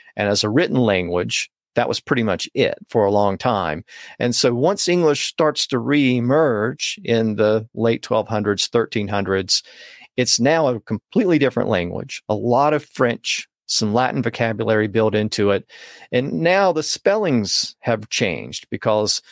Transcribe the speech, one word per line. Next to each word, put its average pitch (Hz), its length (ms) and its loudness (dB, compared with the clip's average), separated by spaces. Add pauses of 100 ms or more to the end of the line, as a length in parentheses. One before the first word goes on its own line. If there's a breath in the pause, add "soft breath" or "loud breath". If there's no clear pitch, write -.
(180 soft breath)
And 104 100 -2
as 101 160 0
a 104 60 -2
written 139 260 0
language, 92 720 0 (260)
that 120 120 0
was - 140 -4
pretty 127 200 -2
much 98 320 -2
it - 240 0 (120)
for 110 160 2
a 98 60 2
long 101 260 2
time. 95 480 -2 (340 loud breath)
And 120 160 0
so 123 180 2
once 165 360 0
English 165 380 2
starts - 400 -2
to 127 120 -2
re-emerge 127 1300 0
in 113 320 0
the 110 360 2
late 113 300 0
twelve 110 240 -2
hundreds, 104 400 -2
thirteen 110 400 -2
hundreds, 95 560 -2 (540 loud breath)
it's 123 200 2
now 147 300 2
a 120 140 -2
completely 170 580 0
different 123 300 0
language, 90 580 -4
a 107 80 0
lot 123 380 2
of 151 120 -2
French, - 600 -2 (180)
some - 260 -2
Latin 127 300 0
vocabulary 110 680 0
built 107 280 2
into 107 340 0
it. 98 160 0 (460 loud breath)
And 135 300 0
now 185 320 4
the 151 100 -2
spellings 170 960 0
have 110 300 -2
changed - 600 -4
because 107 640 0